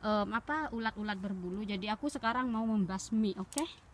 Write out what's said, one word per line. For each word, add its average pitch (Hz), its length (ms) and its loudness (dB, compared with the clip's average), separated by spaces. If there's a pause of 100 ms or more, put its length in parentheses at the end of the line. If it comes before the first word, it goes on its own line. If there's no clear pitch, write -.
em, 208 320 4
apa, 294 400 0
ulat-ulat 214 400 -2
berbulu. 190 480 -4
Jadi 202 240 -2
aku 220 240 0
sekarang 247 400 0
mau 226 160 0
membasmi, 208 720 2
oke? - 540 -4